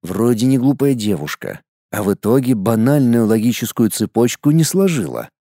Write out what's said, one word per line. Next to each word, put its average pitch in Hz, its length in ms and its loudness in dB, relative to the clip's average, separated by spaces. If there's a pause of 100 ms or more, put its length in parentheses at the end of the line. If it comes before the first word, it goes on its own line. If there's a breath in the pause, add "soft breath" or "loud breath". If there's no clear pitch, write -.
Вроде 113 440 -2
не 131 120 2
глупая 139 360 0
девушка, 98 680 -6 (320)
а 104 80 -6
в 101 100 0
итоге 120 440 0
банальную 117 720 2
логическую 113 640 0
цепочку - 580 0
не 160 140 4
сложила. 135 640 -2 (140)